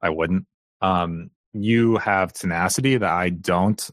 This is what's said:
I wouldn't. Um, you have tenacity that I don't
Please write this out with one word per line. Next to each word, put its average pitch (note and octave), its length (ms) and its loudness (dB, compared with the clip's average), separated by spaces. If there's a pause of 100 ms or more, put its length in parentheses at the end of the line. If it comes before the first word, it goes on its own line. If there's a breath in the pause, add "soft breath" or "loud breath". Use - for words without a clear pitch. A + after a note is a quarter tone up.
I F2+ 80 0
wouldn't. E2 360 0 (360)
Um, F2 500 -2 (220)
you A2+ 440 2
have F#2+ 360 0
tenacity F#2+ 640 0
that G2+ 140 0
I F2+ 180 0
don't F2+ 640 0